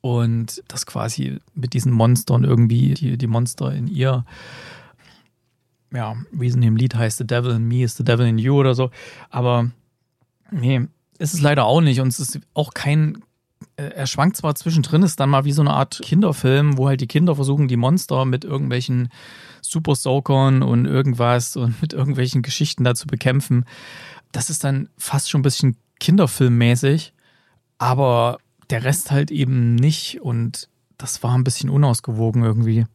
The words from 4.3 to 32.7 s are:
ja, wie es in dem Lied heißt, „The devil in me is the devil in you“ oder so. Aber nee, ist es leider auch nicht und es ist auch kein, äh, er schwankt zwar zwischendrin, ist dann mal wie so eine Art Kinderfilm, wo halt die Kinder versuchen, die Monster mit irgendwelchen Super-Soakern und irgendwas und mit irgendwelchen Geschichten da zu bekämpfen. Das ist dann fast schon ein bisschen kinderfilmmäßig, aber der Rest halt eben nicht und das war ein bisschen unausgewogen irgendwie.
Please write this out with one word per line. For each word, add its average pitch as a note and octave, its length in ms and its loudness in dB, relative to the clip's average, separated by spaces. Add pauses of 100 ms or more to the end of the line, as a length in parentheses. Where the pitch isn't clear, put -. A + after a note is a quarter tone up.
ja, A2 220 -6 (160)
wie B2 160 -4
es B2 80 0
in B2 60 2
dem A2+ 140 4
Lied B2 200 0
heißt, A2+ 240 0
„The A#2 80 -6
devil B2 280 0
in A2+ 120 0
me B2 160 0
is A#2 140 -4
the B2 60 -4
devil A#2+ 220 2
in A2+ 120 2
you“ C3 200 2
oder C3 180 4
so. B2+ 160 -2 (380)
Aber A#2+ 400 0 (800)
nee, C3 380 0 (320)
ist D#3 140 -4
es E3 80 -2
leider C#3+ 240 2
auch C3+ 160 4
nicht C3 200 4
und C3 60 0
es A#2+ 120 -4
ist C#3 200 -8 (140)
auch D3+ 200 -4
kein, D3+ 480 -2 (540)
äh, D3 80 -12
er C#3 240 -8
schwankt E3+ 300 0
zwar D#3 180 -2
zwischendrin, E3 480 2
ist E3+ 160 0
dann C#3 100 2
mal C#3 160 2
wie C#3+ 60 0
so D3 100 2
eine C#3+ 100 2
Art C3+ 320 -2
Kinderfilm, D3 760 2
wo C3 100 0
halt C3+ 140 0
die B2 60 -4
Kinder D#3 280 2
versuchen, C#3+ 320 0
die B2 100 0
Monster C3 480 0
mit B2+ 200 -2
irgendwelchen B2+ 640 -4 (520)
Super-Soakern C3+ 1000 0
und B2 220 2
irgendwas B2 720 0
und A#2 240 -2
mit D#3 120 -4
irgendwelchen C3 480 -2
Geschichten C#3 420 -4
da B2 120 2
zu - 100 -10
bekämpfen. B2+ 600 0 (680)
Das - 180 -6
ist D#3 140 -6
dann C#3 340 -2
fast - 320 -4
schon D3+ 100 0
ein C3 40 2
bisschen C3 320 2 (240)
kinderfilmmäßig, C3+ 1120 2 (640)
aber B2 600 2 (320)
der A#2+ 160 -4
Rest - 260 -2
halt C#3+ 200 0
eben B2+ 440 0
nicht D3+ 460 0
und A#2 480 -6 (280)
das - 240 -10
war B2 160 0
ein B2+ 60 2
bisschen C3 260 -4
unausgewogen A#2 720 0
irgendwie. A2+ 520 2